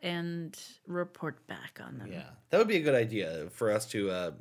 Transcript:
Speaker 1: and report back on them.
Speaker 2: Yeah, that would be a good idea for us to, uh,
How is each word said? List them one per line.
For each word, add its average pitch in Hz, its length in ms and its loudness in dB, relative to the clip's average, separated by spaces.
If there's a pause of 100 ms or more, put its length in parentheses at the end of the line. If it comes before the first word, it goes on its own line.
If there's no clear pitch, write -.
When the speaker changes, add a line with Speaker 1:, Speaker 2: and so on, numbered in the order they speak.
Speaker 1:
and 170 520 -4 (320)
report 175 600 -6
back - 360 -14
on 127 140 -12
them. 120 160 -12
Speaker 2:
Yeah, 90 120 -10 (260)
that 180 80 6
would 220 100 6
be 214 80 4
a 160 60 4
good 147 120 6
idea 92 580 2
for 110 200 2
us 104 140 2
to, 101 240 0
uh, 90 200 -2 (100)